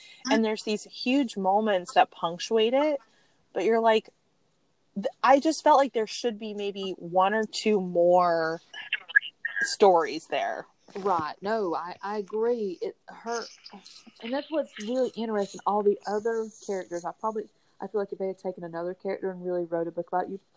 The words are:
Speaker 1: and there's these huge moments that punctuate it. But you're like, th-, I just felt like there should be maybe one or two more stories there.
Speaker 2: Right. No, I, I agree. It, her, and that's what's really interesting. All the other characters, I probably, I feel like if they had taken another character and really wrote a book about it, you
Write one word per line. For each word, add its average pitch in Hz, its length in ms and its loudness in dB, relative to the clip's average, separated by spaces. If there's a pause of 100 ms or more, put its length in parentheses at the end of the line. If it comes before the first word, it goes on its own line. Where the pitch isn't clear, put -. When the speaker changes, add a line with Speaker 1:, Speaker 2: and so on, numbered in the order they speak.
(300)
Speaker 1:
and 226 140 4
there's 214 200 -2
these 214 200 -4
huge 254 540 -2
moments 196 560 2
that - 180 4
punctuate 220 600 0
it. 285 260 2 (540)
But 190 100 -4
you're 226 160 2
like, 220 300 2 (880)
th-, 202 120 -6 (160)
I 262 160 8
just 311 240 0
felt 302 140 8
like 269 160 2
there 220 140 -2
should 220 320 -6
be 214 140 -10
maybe 202 440 -6
one 185 360 2
or 220 120 2
two 214 360 0
more 175 800 4 (1000)
stories 165 680 4
there. 113 400 -2 (280)
Speaker 2:
Right. 180 460 -2
No, 202 340 -2
I, 165 260 -8
I 208 160 -6
agree. 214 640 -2
It, 156 140 -6 (120)
her, - 420 -10 (720)
and 226 120 -10
that's 294 180 -6
what's 285 280 -4
really 240 360 -2
interesting. 208 500 -4
All 202 180 2
the 202 140 4 (100)
other 220 400 -2 (180)
characters, 175 400 -6
I 165 140 -4
probably, 220 260 -4 (360)
I 196 60 -10
feel 202 140 -2
like 196 120 -6
if 180 60 -12
they 190 80 -4
had 185 100 -6
taken 180 260 -8
another 170 300 -6
character 190 380 -6
and 180 140 -12
really 180 200 -2
wrote 170 220 -2
a 170 40 -6
book 170 180 -6
about 180 160 -2
it, - 60 -12
you 196 80 -8 (180)